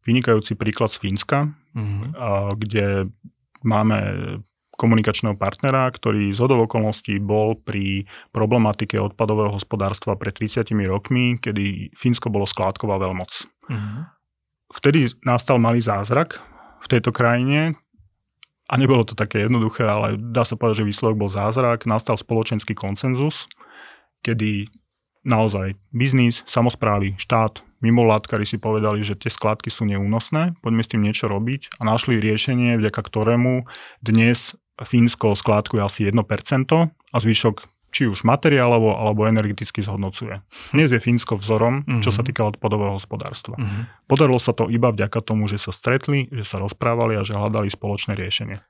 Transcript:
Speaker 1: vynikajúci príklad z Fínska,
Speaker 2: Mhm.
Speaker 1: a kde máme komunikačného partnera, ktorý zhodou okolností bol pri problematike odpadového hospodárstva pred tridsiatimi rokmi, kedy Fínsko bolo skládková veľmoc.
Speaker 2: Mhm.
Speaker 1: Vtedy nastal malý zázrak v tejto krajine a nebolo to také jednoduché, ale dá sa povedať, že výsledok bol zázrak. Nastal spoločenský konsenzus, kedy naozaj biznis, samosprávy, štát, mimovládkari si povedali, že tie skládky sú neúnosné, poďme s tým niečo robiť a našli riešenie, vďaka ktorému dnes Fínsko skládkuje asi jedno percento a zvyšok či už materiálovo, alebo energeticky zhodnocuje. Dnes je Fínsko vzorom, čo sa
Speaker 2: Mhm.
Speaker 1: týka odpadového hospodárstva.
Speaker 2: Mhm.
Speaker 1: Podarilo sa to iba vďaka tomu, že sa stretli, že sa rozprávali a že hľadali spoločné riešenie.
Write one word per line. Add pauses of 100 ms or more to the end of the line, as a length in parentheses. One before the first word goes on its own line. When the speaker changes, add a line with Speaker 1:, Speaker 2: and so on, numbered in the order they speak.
Speaker 1:
vynikajúci
príklad
z
Fínska, (200)
Speaker 2:
Mhm. (100)
Speaker 1:
a (240)
kde (500)
máme (760)
komunikačného
partnera,
ktorý
zhodou
okolností
bol
pri (280)
problematike
odpadového
hospodárstva
pred
tridsiatimi
rokmi,
kedy
Fínsko
bolo
skládková
veľmoc. (360)
Speaker 2:
Mhm. (640)
Speaker 1:
Vtedy (220)
nastal
malý
zázrak (380)
v
tejto
krajine (880)
a
nebolo
to
také
jednoduché,
ale
dá
sa
povedať,
že
výsledok
bol
zázrak.
Nastal
spoločenský
konsenzus, (760)
kedy (560)
naozaj (140)
biznis,
samosprávy,
štát, (180)
mimovládkari
si
povedali,
že
tie
skládky
sú
neúnosné,
poďme
s
tým
niečo
robiť
a
našli
riešenie,
vďaka
ktorému (300)
dnes (260)
Fínsko
skládkuje
asi
jedno
percento (180)
a
zvyšok (260)
či
už
materiálovo,
alebo
energeticky
zhodnocuje. (300)
Dnes
je
Fínsko
vzorom, (140)
čo
sa
Speaker 2:
Mhm.
Speaker 1:
týka
odpadového
hospodárstva.
Speaker 2:
Mhm.
Speaker 1:
Podarilo
sa
to
iba
vďaka
tomu,
že
sa
stretli,
že
sa
rozprávali
a
že
hľadali
spoločné
riešenie. (120)